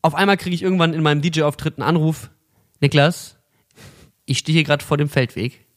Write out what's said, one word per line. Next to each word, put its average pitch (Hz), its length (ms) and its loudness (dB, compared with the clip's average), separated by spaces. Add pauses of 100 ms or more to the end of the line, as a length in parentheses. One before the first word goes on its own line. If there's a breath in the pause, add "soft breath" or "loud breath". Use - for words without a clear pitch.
Auf 160 140 0
einmal 196 220 2
krieg 180 160 -4
ich 175 100 -4
irgendwann 175 300 2
in 160 100 -2
meinem 147 180 2
D-J-Auftritt 156 560 -2
einen 120 100 -2
Anruf. 160 420 0 (520)
"Niklas, 143 560 0 (880 loud breath)
ich 131 140 -4
stehe 156 180 -4
hier 156 80 2
grad 147 180 -2
vor 147 140 -2
dem 147 100 0
Feldweg 127 580 -4 (120)